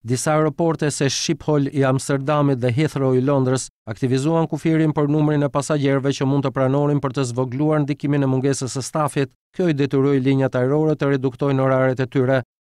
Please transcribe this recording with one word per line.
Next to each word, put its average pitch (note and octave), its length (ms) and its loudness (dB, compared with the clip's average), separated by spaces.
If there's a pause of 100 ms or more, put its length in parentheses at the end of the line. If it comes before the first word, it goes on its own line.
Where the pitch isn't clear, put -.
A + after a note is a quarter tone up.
Disa B2+ 320 -2
aeroporte D#3 560 0
se D3 200 -2
Schiphol D3 600 -2
i C#3 160 0
Amsterdamit C#3 720 0
dhe B2 160 0
Heathrow C3+ 400 0
i B2+ 80 4
Londrës C3 460 0 (240)
aktivizuan C#3 560 0
kufirin D#3+ 460 0
për D3 160 0
numrin D3+ 360 2
e C#3 40 -2
pasagerëve C#3 680 0
që C3+ 120 0
mund C#3 160 0
të C3+ 100 0
pranonin C#3 480 2
për C3+ 140 -4
të C3+ 140 -2
zvogluar C3+ 520 -2
ndikimin C#3+ 420 -2
e C3 40 0
mungesës C3 480 -2
së B2+ 80 -6
stafit. D3 460 -2 (200)
Kjo F#3 160 -2
i D#3 80 2
detyroi C#3 480 2
linjat C3+ 320 2
ajrore D3 400 2
të C#3+ 160 -2
reduktojnë C3+ 480 0
oraret C3 400 2
e C3 80 0
tyre. C3 300 0 (240)